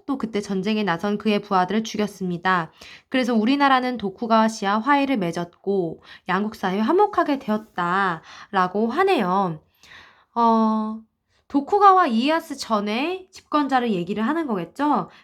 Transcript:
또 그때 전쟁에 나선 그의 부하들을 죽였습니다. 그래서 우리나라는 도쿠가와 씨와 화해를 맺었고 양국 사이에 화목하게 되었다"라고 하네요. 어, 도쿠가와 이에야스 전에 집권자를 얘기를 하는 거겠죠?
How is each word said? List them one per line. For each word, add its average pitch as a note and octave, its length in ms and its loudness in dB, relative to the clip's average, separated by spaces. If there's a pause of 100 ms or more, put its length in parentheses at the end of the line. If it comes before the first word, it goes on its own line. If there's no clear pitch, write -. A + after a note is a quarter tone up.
또 C4+ 140 -4
그때 A3 220 -4
전쟁에 G3+ 420 -2
나선 G3+ 340 -2
그의 G#3 240 0
부하들을 G3 440 0
죽였습니다. F#3 880 -4 (360)
그래서 B3 280 0
우리나라는 B3+ 640 2
도쿠가와 A3 500 0
씨와 G#3+ 320 -2
화해를 C#4 360 2
맺었고 F3 840 -4 (260)
양국 G#3 280 -2
사이에 F#3+ 240 -2
화목하게 E4+ 580 2
되었다"라고 F#3+ 1500 -2
하네요. G3+ 720 0 (720)
어, A3 640 2 (480)
도쿠가와 F#4 640 6
이에야스 C#4+ 480 0
전에 A#3+ 720 -4
집권자를 C4 640 -2
얘기를 G3 340 -2
하는 D#4 220 -2
거겠죠? G#3+ 600 -2 (160)